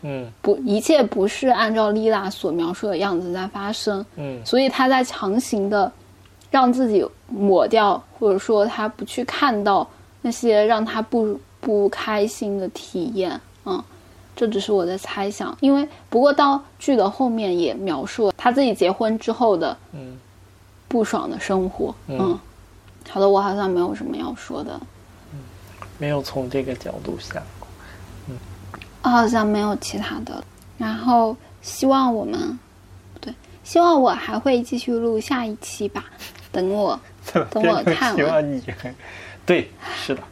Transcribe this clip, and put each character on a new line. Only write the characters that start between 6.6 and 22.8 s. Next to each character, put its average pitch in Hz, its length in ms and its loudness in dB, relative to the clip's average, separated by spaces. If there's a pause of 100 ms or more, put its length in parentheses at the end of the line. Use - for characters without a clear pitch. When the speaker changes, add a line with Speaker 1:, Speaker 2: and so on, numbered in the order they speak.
Speaker 2:
自 247 180 2
己 208 180 2 (220)
抹 196 380 4
掉， 214 360 2 (160)
或 214 120 4
者 190 80 2
说 208 280 2
他 220 220 -4
不 - 160 -10
去 240 200 -6
看 226 380 0
到 196 260 2 (320)
那 247 100 -2
些 220 360 4
让 220 180 4
他 220 160 -4
不， 220 400 0 (200)
不 202 280 2
开 214 380 0
心 208 320 -4
的 185 120 -4
体 - 440 -6
验。 180 260 -2 (240)
嗯， - 180 -4 (520)
这 240 140 0
只 208 100 -2
是 202 140 -2
我 196 120 2
的 185 140 -4
猜 202 320 -6
想， - 300 -8
因 277 140 6
为 285 140 0 (220)
不 233 100 4
过 285 120 6
到 285 280 4 (180)
剧 277 180 2
的 202 120 4
后 254 200 0
面 220 280 0
也 160 180 0
描 170 300 -4
述 214 220 -2
了 190 100 2
他 - 140 2
自 254 100 2
己 247 140 4
结 175 160 4
婚 220 280 0
之 - 120 -4
后 226 260 4
的 165 180 -2 (180)
Speaker 1:
嗯。 127 260 -16 (680)
Speaker 2:
不 233 140 0
爽 - 280 -4
的 - 100 -8
生 190 300 0
活。 - 240 -6 (140)
Speaker 1:
嗯。 139 120 -6
Speaker 2:
嗯。 180 180 0 (680)